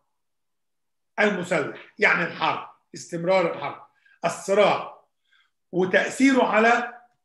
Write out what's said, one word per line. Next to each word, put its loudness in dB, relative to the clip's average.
المسلح، -2
يعني 2
الحرب، -4
استمرار -2
الحرب، -12
الصراع 0
وتأثيره 2
على 2